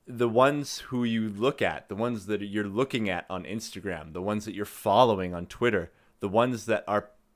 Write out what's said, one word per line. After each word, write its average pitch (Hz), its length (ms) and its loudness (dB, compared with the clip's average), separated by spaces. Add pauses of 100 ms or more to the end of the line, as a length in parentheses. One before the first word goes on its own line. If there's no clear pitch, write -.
the 120 220 0
ones 135 500 4
who 123 240 -4
you 113 260 0
look 113 320 0
at, 82 260 -2
the 101 80 -8
ones 110 300 -2
that 101 160 -2
you're 104 260 -4
looking 110 420 -2
at 87 200 -2
on 92 140 -6
Instagram, 85 680 -8
the 90 80 -6
ones 104 240 -2
that 101 100 -8
you're 104 100 -6
following 101 680 4
on 87 100 -6
Twitter, 104 460 0 (280)
the 104 80 -2
ones 113 380 2
that 107 220 0
are 104 220 0 (260)